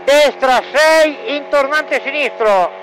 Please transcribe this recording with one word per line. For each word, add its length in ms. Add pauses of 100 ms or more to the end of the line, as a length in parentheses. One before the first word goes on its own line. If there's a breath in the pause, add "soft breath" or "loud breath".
destra 640
sei, 640
in 140
tornante 540
sinistro. 680 (120)